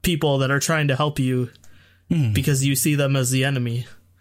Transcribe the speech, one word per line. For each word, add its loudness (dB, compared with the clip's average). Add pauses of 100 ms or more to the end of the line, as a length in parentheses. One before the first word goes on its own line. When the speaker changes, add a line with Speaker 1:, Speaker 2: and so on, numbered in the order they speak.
Speaker 1:
people 0
that 0
are 2
trying 0
to 2
help -2
you 0 (600)
Speaker 2:
Mm. 2
Speaker 1:
because 2
you 2
see 0
them 0
as 0
the 2
enemy. -2 (360)